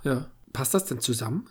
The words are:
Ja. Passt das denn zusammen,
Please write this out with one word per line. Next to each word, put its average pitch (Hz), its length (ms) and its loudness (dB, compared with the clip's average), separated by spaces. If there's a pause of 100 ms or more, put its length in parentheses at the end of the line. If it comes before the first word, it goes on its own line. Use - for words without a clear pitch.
Ja. 143 280 0 (200)
Passt - 220 0
das 190 120 4
denn 123 140 -2
zusammen, 117 520 -2